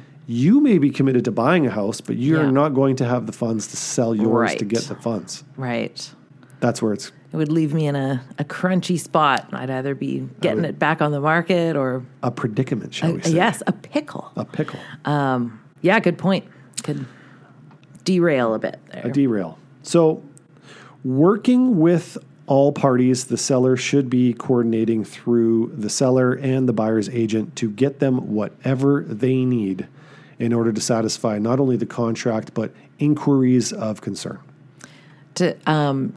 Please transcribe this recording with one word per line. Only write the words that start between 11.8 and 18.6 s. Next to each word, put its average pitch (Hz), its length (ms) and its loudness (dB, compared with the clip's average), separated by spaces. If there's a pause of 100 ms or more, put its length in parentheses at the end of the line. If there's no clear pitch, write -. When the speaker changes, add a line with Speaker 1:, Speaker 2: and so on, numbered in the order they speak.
Speaker 1:
a 123 100 -2
predicament, 117 640 -4
shall 165 160 -2
Speaker 2:
a, 165 60 0
Speaker 1:
we - 80 -8
say. 170 80 2
Speaker 2:
yes, 175 360 2
a - 60 0
pickle. - 640 -8
Speaker 1:
A 117 80 -6
pickle. - 340 -8 (240)
Speaker 2:
Um, 131 560 -2 (220)
yeah, 190 180 4
good 208 180 0
point. 185 280 0 (380)
Could 143 220 -8 (1000)
derail 156 480 2
a 110 60 -2
bit - 200 -6 (140)